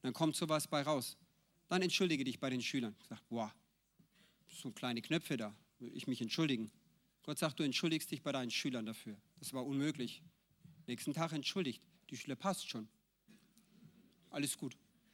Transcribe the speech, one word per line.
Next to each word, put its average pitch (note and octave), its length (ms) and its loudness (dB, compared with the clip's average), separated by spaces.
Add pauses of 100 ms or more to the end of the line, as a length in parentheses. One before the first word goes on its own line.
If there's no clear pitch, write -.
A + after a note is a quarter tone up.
Dann B2+ 120 -2
kommt D#3 220 2
sowas D#3 320 2
bei D3 140 2
raus. C#3 360 0 (520)
Dann F3+ 120 4
entschuldige F3 420 4
dich B2+ 160 -2
bei C3+ 100 0
den B2+ 120 2
Schülern. A2+ 380 0
Ich - 80 -20
sag, - 220 -12
"Boah, A2+ 240 -2 (960)
so - 220 -10
kleine A#2+ 300 -2
Knöpfe D#3 360 0
da, G#2+ 180 -4 (240)
will A#2+ 160 -10
ich A#2+ 120 -4
mich B2+ 140 0
entschuldigen?" A#2+ 500 2 (520)
Gott D3+ 160 -6
sagt, D#3 200 0
"Du E3 40 4
entschuldigst D#3 480 2
dich D3 100 -4
bei C#3+ 100 -2
deinen B2+ 200 0
Schülern B2 340 0
dafür. A2 320 -8 (220)
Das - 140 -10
war B2+ 120 -2
unmöglich." C#3 560 0 (640)
Nächsten B2 260 -2
Tag D3+ 180 0
entschuldigt. D3+ 500 0 (280)
Die A#2+ 80 -8
Schüler, C3+ 180 -4
"Passt - 340 -2
schon. A2 180 -6 (1400)
Alles C#3+ 280 -2
gut." C3 180 -6 (380)